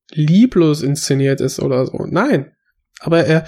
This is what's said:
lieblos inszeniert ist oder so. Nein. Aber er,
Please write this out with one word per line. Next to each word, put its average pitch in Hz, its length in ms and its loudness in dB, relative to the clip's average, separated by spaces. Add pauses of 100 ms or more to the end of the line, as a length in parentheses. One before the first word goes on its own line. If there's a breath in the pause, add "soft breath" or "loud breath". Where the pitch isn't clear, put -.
(120)
lieblos 165 680 2
inszeniert 135 600 -2
ist 131 180 -4
oder 131 260 -2
so. - 240 -8
Nein. 185 420 -2 (480)
Aber 165 260 0
er, 160 220 0